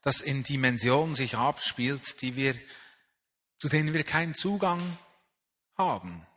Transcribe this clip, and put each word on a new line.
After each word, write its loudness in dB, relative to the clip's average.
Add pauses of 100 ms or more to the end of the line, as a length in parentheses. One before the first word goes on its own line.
das 2
in -2
Dimensionen 2
sich -2
abspielt, -2
die -4
wir, 0 (1000)
zu 0
denen 2
wir 0
keinen 0
Zugang -2 (800)
haben. -2